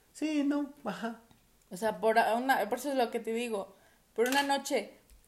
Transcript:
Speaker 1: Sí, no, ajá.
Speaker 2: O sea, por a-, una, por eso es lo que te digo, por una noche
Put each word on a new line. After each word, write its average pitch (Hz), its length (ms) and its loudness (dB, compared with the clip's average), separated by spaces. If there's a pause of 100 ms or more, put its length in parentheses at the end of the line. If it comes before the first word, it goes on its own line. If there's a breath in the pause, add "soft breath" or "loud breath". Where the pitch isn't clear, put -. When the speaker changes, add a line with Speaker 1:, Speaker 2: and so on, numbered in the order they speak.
(140)
Speaker 1:
Sí, 302 300 -2
no, 285 280 0 (120)
ajá. 226 360 -8 (500)
Speaker 2:
O 185 60 -10
sea, 214 240 -2
por 220 180 4
a-, 220 180 4
una, 247 340 2
por 269 80 -2
eso 294 120 -4
es 269 60 -2
lo 233 140 2
que 233 100 -4
te 226 140 -6
digo, 226 420 -4 (380 soft breath)
por 233 140 2
una 277 140 4
noche 269 560 -2 (300)